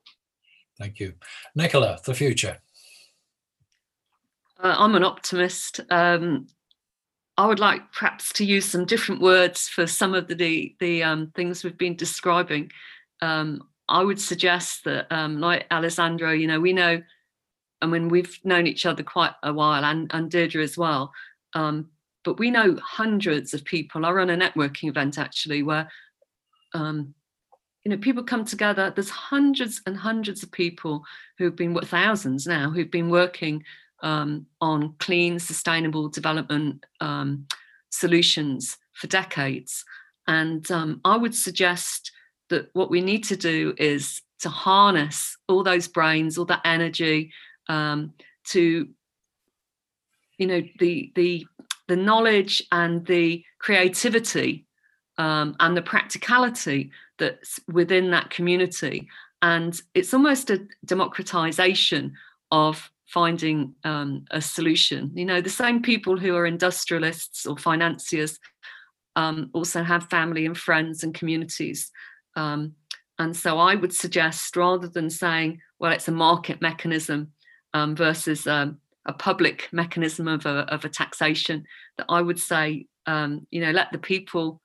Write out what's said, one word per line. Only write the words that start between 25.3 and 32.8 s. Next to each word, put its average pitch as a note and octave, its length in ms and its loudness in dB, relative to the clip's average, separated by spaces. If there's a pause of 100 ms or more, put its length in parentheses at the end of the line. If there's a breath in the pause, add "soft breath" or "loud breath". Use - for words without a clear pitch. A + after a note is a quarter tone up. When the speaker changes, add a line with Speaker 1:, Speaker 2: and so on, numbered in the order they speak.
Speaker 2:
where, D#3 260 -2 (840 loud breath)
um, D3+ 400 -4 (680)
you G#3 80 -2
know, G3 60 0
people A#3+ 260 -2
come A#3+ 220 -2
together. G#3 500 0
There's G3+ 140 -4
hundreds C4+ 800 0
and G3 100 -6
hundreds G#3 460 -4
of - 100 -18
people E3+ 500 -4 (360 loud breath)
who've E3+ 180 0
been, E3+ 240 -2
thousands E3+ 680 0
now, D3+ 240 0
who've E3 200 -2